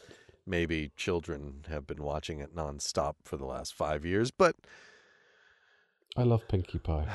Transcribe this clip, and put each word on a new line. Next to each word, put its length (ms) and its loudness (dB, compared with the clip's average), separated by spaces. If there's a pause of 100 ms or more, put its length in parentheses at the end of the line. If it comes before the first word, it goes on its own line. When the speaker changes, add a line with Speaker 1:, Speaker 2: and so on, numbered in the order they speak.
(460)
Speaker 1:
maybe 500 0
children 720 -2
have 180 -6
been 160 -8
watching 380 -4
it 140 -10
nonstop 600 -2 (100)
for 120 -6
the 100 -6
last 280 -8
five 300 -2
years, 260 2
but 260 6 (1600)
Speaker 2:
I 80 4
love 240 6
Pinkie 300 0
Pie. 360 0